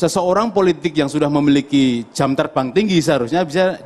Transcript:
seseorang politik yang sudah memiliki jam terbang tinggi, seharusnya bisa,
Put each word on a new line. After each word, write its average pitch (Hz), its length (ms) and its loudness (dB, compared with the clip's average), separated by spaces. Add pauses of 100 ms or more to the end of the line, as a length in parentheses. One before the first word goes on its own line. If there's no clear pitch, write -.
seseorang 185 500 0
politik 175 460 0
yang 143 100 2
sudah 147 240 -2
memiliki 139 800 2
jam 139 240 -2
terbang 135 380 -2
tinggi, 185 260 2
seharusnya 143 400 0
bisa, 180 240 -2 (220)